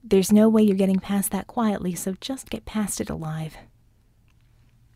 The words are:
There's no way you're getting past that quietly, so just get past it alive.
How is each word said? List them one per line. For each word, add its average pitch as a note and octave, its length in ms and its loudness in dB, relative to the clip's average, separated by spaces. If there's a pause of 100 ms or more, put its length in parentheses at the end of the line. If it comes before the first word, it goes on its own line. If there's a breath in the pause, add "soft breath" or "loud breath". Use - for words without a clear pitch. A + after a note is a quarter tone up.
There's G3 280 2
no G#3+ 180 8
way A3 140 4
you're G3+ 120 4
getting F#3+ 240 2
past G3 320 -4
that F#3+ 160 -6
quietly, G3 480 -4
so F#3 240 -8
just - 300 -12
get - 160 -10
past G#3 340 -6
it - 100 -6
alive. D#3 460 -8 (1400)